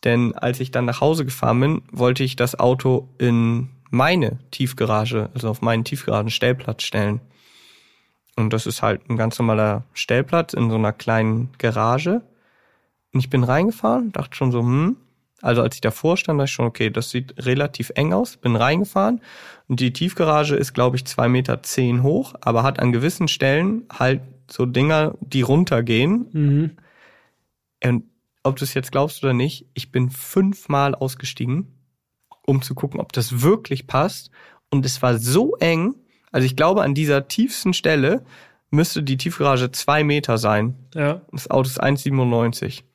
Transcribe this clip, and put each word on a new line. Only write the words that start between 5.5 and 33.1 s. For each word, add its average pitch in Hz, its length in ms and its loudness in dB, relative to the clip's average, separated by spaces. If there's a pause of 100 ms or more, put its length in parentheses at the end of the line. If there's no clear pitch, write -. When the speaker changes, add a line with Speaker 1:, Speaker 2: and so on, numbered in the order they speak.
Speaker 1:
meinen 117 240 2
Tiefgaragenstellplatz 110 1000 -2
stellen. 104 380 -2 (1120)
Und 110 160 0
das 110 160 -2
ist 113 140 -6
halt - 280 -2
ein 117 80 -2
ganz 113 220 -2
normaler 110 440 0 (100)
Stellplatz 139 600 -2
in 117 160 0
so 110 60 0
einer 107 160 2
kleinen 113 680 -2
Garage. 123 640 0 (920)
Und 131 80 2
ich 131 80 -4
bin 127 140 2
reingefahren, 214 680 0
dachte - 240 -8
schon 127 160 0
so, 120 100 0
hm. 143 360 2 (440)
Also 120 200 2
als 117 140 0
ich - 60 -16
davor 156 360 0
stand, 151 220 0
dachte 139 100 0
ich - 40 -8
schon, 120 120 -2
okay, 113 240 -2
das - 220 -6
sieht 131 340 -6
relativ 131 500 -2
eng 156 160 0
aus. 208 260 -2
Bin 120 180 0
reingefahren 190 680 2 (460)
und 123 120 -2
die 127 140 0
Tiefgarage 151 640 0
ist, 135 180 -2
glaub 127 220 2
ich, 127 100 -4
zwei 120 240 0
Meter 127 320 0
zehn 123 400 0
hoch, 165 400 0
aber 117 220 2
hat 135 160 0
an 123 120 2
gewissen 147 360 0
Stellen 170 640 0
halt 131 300 0 (280)
so - 160 -2
Dinger, 147 560 2
die 135 220 -2
runtergehen. 139 880 2
Speaker 2:
Mhm. 147 400 2 (1120)
Speaker 1:
Und 120 200 2 (400)
ob 135 120 0
du 131 80 -6
es 135 100 -6
jetzt 131 180 -4
glaubst 143 320 -2
oder 139 100 2
nicht, 127 420 -2
ich - 160 -12
bin 127 180 0
fünfmal 147 840 0
ausgestiegen, 131 720 -4 (760)
um 135 200 2
zu 135 100 -8
gucken, - 260 -6
ob - 140 -8